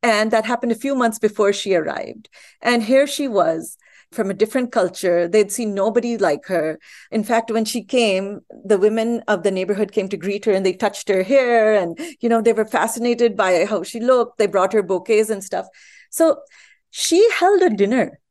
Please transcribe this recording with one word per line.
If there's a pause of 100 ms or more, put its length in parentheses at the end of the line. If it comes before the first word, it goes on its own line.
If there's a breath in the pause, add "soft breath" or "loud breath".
And
that
happened
a
few
months
before
she
arrived. (320 soft breath)
And
here
she
was (360 soft breath)
from
a
different
culture.
They'd
seen
nobody
like
her. (320 loud breath)
In
fact,
when
she
came, (220)
the
women
of
the
neighborhood
came
to
greet
her
and
they
touched
her
hair
and, (220 loud breath)
you
know,
they
were
fascinated
by
how
she
looked.
They
brought
her
bouquets
and
stuff. (460 soft breath)
So (500 soft breath)
she (120)
held
a
dinner (120)